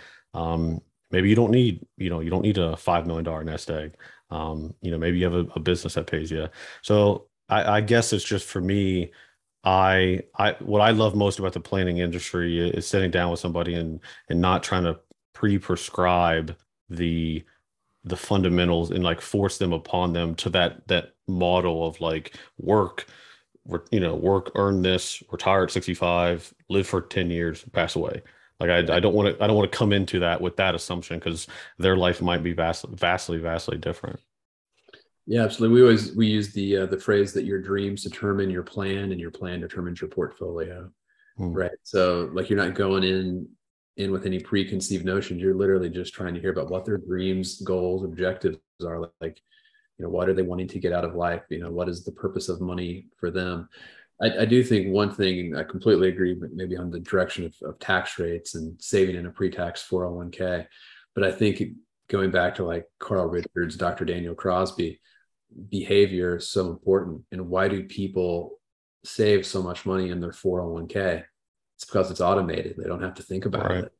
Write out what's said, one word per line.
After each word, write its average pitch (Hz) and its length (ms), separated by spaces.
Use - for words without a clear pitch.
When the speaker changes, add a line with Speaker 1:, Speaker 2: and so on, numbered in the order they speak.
Speaker 1:
Um, 82 480
maybe 95 180
you 104 60
don't 110 160
need, 120 360
you 92 100
know, 85 120
you 82 100
don't 92 100
need 104 160
a 82 220
five 85 280
million 82 180
dollar 80 200
nest 80 260
egg. 78 220
Um, 78 500
you 90 100
know, 82 60
maybe 85 220
you 90 60
have 87 100
a, 87 200
a 82 60
business 85 320
that 78 140
pays 80 240
you. 78 180
So 104 460
I, 104 260
I 107 60
guess 113 320
it's 92 100
just 101 220
for 92 160
me, 95 480
I, 95 580
I, 101 220
what 104 200
I 110 120
love 107 220
most 101 240
about 95 140
the 87 80
planning 90 380
industry 87 640
i-, 87 80
is - 160
sitting 95 240
down 87 200
with 85 100
somebody 87 340
and, 82 260
and 85 100
not 92 220
trying 92 220
to 85 140
pre-prescribe 87 1200
the, 82 560
the 90 120
fundamentals 87 760
and, 90 120
like, 85 180
force 98 380
them 92 140
upon 87 400
them 85 240
to - 140
that, 87 380
that 87 260
model 90 600
of, 80 140
like, 80 360
work, 98 480
re-, 87 140
you 110 100
know, 85 140
work, 92 400
earn 98 260
this, 92 500
retire 95 340
at 87 60
sixty-five, 87 840
live 98 160
for 90 160
ten 92 260
years, 85 440
pass 82 240
away. - 260
Like, 87 100
I, 85 260
I 90 40
don't 92 140
wanna, 101 260
I 104 60
don't 107 100
wanna 101 120
come 104 240
into 95 280
that 85 200
with 90 160
that 95 200
assumption, 85 420
'cause 82 300
their 92 180
life 90 260
might 87 220
be 87 80
vast-, 82 360
vastly, 87 500
vastly 82 380
different. - 440
Speaker 2:
Yeah, 117 160
absolutely. 113 320
We 123 80
always, 107 340
we 110 100
use 107 280
the, 98 240
uh, 95 80
the 95 120
phrase 101 360
that 95 100
your 98 160
dreams 98 420
determine 98 460
your 90 140
plan 98 500
and 90 80
your 85 100
plan 90 300
determines 87 400
your 90 80
portfolio. 90 840
Speaker 1:
Hmm. 90 160
Speaker 2:
Right. 87 180
So, 90 500
like, 92 160
you're 104 100
not 92 160
going 95 300
in, 92 420
in 98 120
with 92 140
any 92 160
preconceived 95 640
notions. 92 380
You're 95 120
literally 95 360
just 90 240
trying 90 180
to 87 80
hear 95 120
about 76 180
what 92 160
their 107 100
dreams, 92 640
goals, 92 440
objectives 92 520
are. 82 280
Like, 82 220
you 92 80
know, - 20
what 90 220
are 92 40
they 92 60
wanting 90 280
to 92 100
get 87 160
out 87 100
of 85 100
life? 87 360
You 78 80
know, 85 120
what 87 200
is 87 140
the - 80
purpose - 360
of 90 140
money 90 460
for 87 120
them? 90 380
I, 113 80
I 110 160
do 123 180
think 98 300
one 101 180
thing, 90 420
I 73 80
completely 92 460
agree, 92 240
but 87 220
maybe 90 240
on 87 120
the 87 100
direction 90 440
of, 80 180
of - 180
tax - 380
rates 85 360
and 80 260
saving 95 360
in 87 100
a 85 40
pre-tax 87 520
four 90 240
oh 87 60
one 87 180
K. 90 360
But 98 100
I 95 80
think 101 280
going 95 220
back 90 240
to, 95 100
like, 87 220
Carl 92 280
Richards, 85 500
Doctor 87 300
Daniel 87 280
Crosby, 90 680
behavior 95 640
is 82 140
so 92 200
important, 87 520
and 92 160
why 92 200
do 98 160
people 90 760
save 104 420
so 98 160
much 90 240
money 95 240
in 90 100
their 87 120
four 90 280
oh 85 120
one 82 140
k? 90 380
It's - 80
because 92 260
it's 87 100
automated. 87 560
They - 120
don't 90 140
have 92 120
to - 80
think 95 240
about - 240
Speaker 1:
Right. 92 140
Speaker 2:
it, - 160